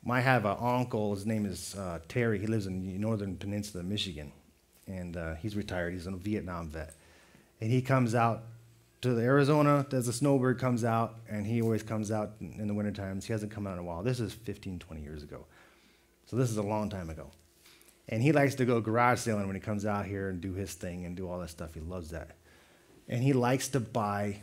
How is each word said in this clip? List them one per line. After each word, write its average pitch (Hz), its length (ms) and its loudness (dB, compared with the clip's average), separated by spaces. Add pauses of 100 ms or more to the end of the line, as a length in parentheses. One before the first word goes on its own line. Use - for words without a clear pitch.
(100)
I 127 100 4
have 123 260 6
an 98 120 2
uncle, 120 560 0
his 98 120 -4
name 110 180 0
is, 90 300 -6
uh, 90 240 -6 (100)
Terry. 117 300 2
He 98 80 -2
lives 107 200 0
in 92 140 -4
the 92 160 -6
northern 101 400 -2
peninsula 101 480 -6
of 90 60 -4
Michigan, 85 420 -4 (540)
and, 90 320 -8
uh, 82 160 -4
he's 101 200 -6
retired. 90 380 -2
He's 90 140 -8
a 95 60 -6
Vietnam 90 580 -4
vet. 78 240 -10 (680)
And 113 100 0
he 127 120 4
comes 127 320 4
out 117 300 4 (580)
to 123 100 2
the 117 80 2
Arizona, 143 720 6
as 123 160 0
a 120 60 0
snowbird 127 440 4
comes 123 240 2
out, 113 340 2 (120)
and 104 180 -4
he 117 140 2
always 113 220 4
comes 107 280 -4
out 107 300 -2
in, - 180 -10
in 107 100 -4
the 104 60 0
winter 104 160 0
times. 98 360 -6
He 113 80 -2
hasn't 107 180 -4
come 104 140 -6
out 95 80 -4
in 87 60 -6
a 87 40 -8
while. 85 180 -6
This 120 160 0
is 107 140 -2
fifteen, 95 460 -8
twenty 80 240 -12
years 73 200 -12
ago. 71 220 -16 (800)
So - 120 -6
this 123 140 2
is 107 60 -4
a 107 60 0
long 107 260 0
time 92 220 -6
ago. 78 220 -12 (800)
And 110 80 0
he 147 120 6
likes 139 240 4
to 127 80 4
go 117 160 4
garage 117 400 4
sailing 104 260 0
when 98 80 -4
he 95 60 -4
comes 104 260 -4
out 101 180 0
here 98 260 -4
and 90 100 -4
do 95 120 -6
his 92 220 -6
thing 90 300 -8
and 87 120 -6
do 92 120 -6
all 90 100 -6
that 85 120 -8
stuff. 80 240 -10
He 82 60 -12
loves 82 300 -8
that. - 260 -10 (720)
And 120 140 0
he 139 100 6
likes 127 360 4
to 143 100 0
buy 104 640 -2